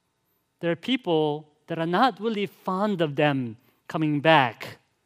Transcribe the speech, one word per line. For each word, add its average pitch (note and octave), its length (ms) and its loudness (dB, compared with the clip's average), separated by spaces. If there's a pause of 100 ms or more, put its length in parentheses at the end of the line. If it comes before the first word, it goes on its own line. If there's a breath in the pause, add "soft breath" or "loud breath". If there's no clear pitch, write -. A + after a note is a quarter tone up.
(600)
There E3+ 120 -2
are E3 40 -2
people D#3 760 -2 (180)
that E3 120 -6
are E3 80 -2
not F#3 340 2
really G#3 240 -2
fond F#3+ 560 -4
of D3+ 140 -2
them C3+ 420 0 (300)
coming D3+ 340 -2
back. C#3 560 2 (280)